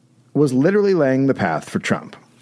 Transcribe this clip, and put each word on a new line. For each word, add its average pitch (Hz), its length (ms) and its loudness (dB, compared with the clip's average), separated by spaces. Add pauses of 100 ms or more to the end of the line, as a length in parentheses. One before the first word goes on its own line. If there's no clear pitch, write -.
(340)
was 139 180 2
literally 196 420 2
laying 135 320 2
the 135 80 2
path 80 360 -4
for - 80 -4
Trump. - 380 -6 (260)